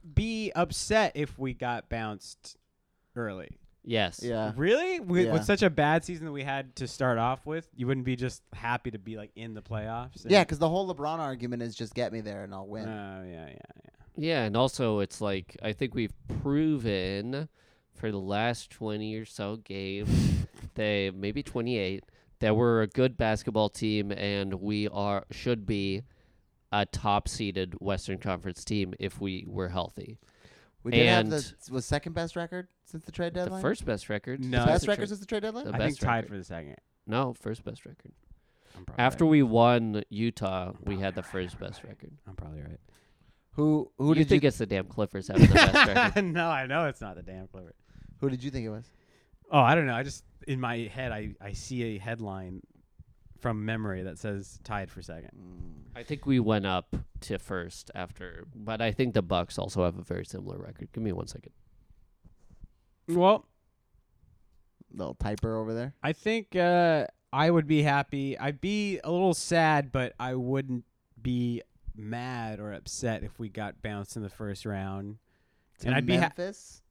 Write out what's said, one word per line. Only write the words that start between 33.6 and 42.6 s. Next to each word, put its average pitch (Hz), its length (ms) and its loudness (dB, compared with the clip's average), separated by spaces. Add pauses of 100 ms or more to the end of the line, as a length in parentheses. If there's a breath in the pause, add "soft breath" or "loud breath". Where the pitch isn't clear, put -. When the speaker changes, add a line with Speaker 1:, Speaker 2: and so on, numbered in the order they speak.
Speaker 2:
first - 240 -2
best 107 240 -4
record 127 340 -6
Speaker 1:
No. 123 180 2
Speaker 3:
The 117 60 4
best - 20 8
Speaker 2:
since 165 140 6
the - 60 0
Speaker 3:
record 208 120 2
Speaker 2:
trade 202 80 -2
Speaker 3:
since 202 120 -8
the 196 60 -16
trade 214 160 -4
deadline? 220 240 -6
Speaker 2:
the - 80 -4
Speaker 1:
I - 40 -2
think 123 120 2
Speaker 2:
best 135 100 -8
Speaker 1:
tied 120 160 2
Speaker 2:
record. 113 140 -4
Speaker 1:
for 104 80 -10
the 90 60 -10
second. 76 320 -12 (300)
Speaker 2:
No, 123 280 0
first - 300 -8
best 110 200 -12
record. - 280 -20 (640 loud breath)
Speaker 1:
I'm 92 80 -18
probably - 180 -2
Speaker 2:
After 127 200 4
Speaker 1:
right. 160 60 8
Speaker 2:
we 147 120 10
won 113 680 6
Utah, 95 600 -2
Speaker 1:
I'm 92 140 -12
Speaker 2:
we 101 160 -2
had 98 140 0
Speaker 1:
probably - 0 -
Speaker 2:
the 92 80 -4
Speaker 1:
right. - 80 -14 (200)
Speaker 2:
first - 40 -14
Speaker 1:
I'm - 140 -16
Speaker 2:
best 98 120 -14
Speaker 1:
probably - 100 -16
Speaker 2:
record. - 220 -18
Speaker 1:
right. - 180 -20
I'm 92 60 -14
probably 78 260 -12